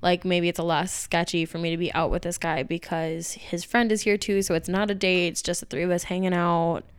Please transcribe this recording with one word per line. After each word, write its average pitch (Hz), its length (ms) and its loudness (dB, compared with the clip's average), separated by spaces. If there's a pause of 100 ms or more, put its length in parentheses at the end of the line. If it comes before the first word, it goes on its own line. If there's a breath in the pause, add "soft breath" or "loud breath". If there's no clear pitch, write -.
Like, 180 200 2
maybe 175 280 2
it's - 80 -4
a 170 40 0
less 170 300 0
sketchy 170 540 0
for 160 100 -10
me 170 140 -2
to 170 80 -2
be 170 160 0
out 160 160 2
with 175 100 0
this 175 160 -6
guy 156 260 -2
because 165 720 -4
his - 320 -8
friend 240 260 2
is 214 120 0
here 202 160 2
too. 196 240 0
So 185 120 0
it's 165 140 0
not 196 220 2
a 202 40 2
date. 185 340 2
It's 160 120 -4
just 175 200 -2
the - 60 -12
three - 160 -4
of 180 80 0
us 175 140 0
hanging 185 300 0
out." 170 480 2 (160)